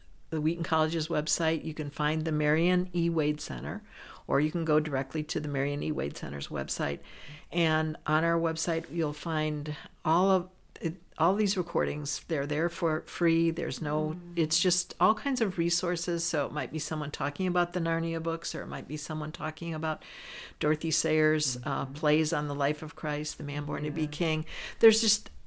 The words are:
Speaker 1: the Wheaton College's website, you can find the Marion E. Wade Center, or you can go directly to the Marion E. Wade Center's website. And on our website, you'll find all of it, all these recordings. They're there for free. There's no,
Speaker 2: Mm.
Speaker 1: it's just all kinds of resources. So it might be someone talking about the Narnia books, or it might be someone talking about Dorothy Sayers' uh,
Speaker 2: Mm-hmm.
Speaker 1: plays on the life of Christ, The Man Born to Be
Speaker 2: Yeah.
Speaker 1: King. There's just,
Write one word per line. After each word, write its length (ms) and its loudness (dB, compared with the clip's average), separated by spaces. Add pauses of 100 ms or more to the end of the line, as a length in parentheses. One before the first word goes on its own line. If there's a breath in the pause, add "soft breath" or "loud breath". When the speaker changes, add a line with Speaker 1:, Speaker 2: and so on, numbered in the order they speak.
(320)
Speaker 1:
the 100 0
Wheaton 220 0
College's 440 2
website, 560 0
you 120 -4
can 160 -4
find 340 0
the 60 0
Marion 640 4
E. 140 2
Wade 300 2
Center, 440 -6 (420 loud breath)
or 140 2
you 120 4
can 140 0
go 140 4
directly 440 -2
to 160 -4
the 80 -2
Marion 360 -2
E. 80 -2
Wade 260 -4
Center's 300 -8
website. 520 -4 (520 loud breath)
And 440 2 (120)
on 160 2
our 160 2
website, 520 0
you'll 220 0
find 640 -2 (280 loud breath)
all 280 4
of 180 2 (320)
it, 140 -2 (240)
all 160 4
these 200 2
recordings. 720 -2
They're 200 -2
there 200 0
for 380 -2
free. 460 2
There's 280 -4
no, 360 -2
Speaker 2:
Mm. 40 -10 (160)
Speaker 1:
it's 240 2
just 400 2
all 140 6
kinds 260 -2
of 200 0
resources. 680 0
So 220 2
it 40 -8
might 220 -4
be 60 -2
someone 320 -4
talking 340 -2
about 280 2
the 60 0
Narnia 420 -2
books, 340 -4
or 80 -6
it 40 -10
might 200 -8
be 100 -6
someone 340 -6
talking 420 -8
about 280 -4 (580 loud breath)
Dorothy 320 2
Sayers' 720 2
uh, 220 -2
Speaker 2:
Mm-hmm. 80 -8
Speaker 1:
plays 400 4
on 140 0
the 80 -2
life 260 0
of 140 -10
Christ, 420 -4
The 60 -8
Man 220 -4
Born 180 -4
to 80 -2
Be 100 -2
Speaker 2:
Yeah. 60 0
Speaker 1:
King. 380 0 (340 loud breath)
There's 200 8
just, 300 2 (180)